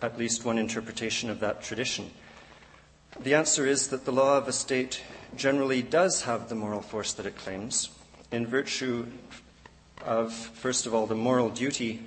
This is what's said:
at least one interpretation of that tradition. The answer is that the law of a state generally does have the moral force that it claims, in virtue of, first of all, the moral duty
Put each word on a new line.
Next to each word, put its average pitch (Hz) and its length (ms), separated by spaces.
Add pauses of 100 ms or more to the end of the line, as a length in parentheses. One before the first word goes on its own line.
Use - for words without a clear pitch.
at 117 160
least 117 260
one 113 140
interpretation 113 720
of 107 80
that - 240
tradition. 110 480 (1080)
The 139 160
answer 156 280
is 135 240
that 131 160
the 143 60
law 135 280
of 131 100
a 127 40
state 127 520 (320)
generally 135 460
does 170 400
have 113 260
the 117 80
moral 107 240
force 101 320
that 101 140
it 101 100
claims, 101 540 (420)
in 117 120
virtue 120 600 (1000)
of, 113 300
first - 520
of 117 60
all, 110 140
the 110 80
moral 120 340
duty 120 580